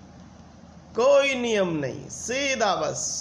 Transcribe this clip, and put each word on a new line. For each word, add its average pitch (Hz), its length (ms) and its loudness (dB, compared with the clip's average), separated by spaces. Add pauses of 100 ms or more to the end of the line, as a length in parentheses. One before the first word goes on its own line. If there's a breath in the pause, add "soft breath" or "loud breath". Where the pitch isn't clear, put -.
(960)
कोई 277 400 4
नियम 226 340 0
नहीं, 143 400 -4
सीधा 247 680 0
बस 139 200 -4 (240)